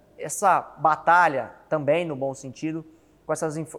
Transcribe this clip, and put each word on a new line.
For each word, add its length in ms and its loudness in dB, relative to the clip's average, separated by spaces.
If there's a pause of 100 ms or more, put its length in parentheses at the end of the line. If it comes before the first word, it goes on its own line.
(180)
essa 420 2
batalha 920 2 (160)
também, 360 0
no 120 -8
bom 180 -6
sentido, 500 -10 (400)
com 80 -4
essas 240 -4
inf-, 220 -10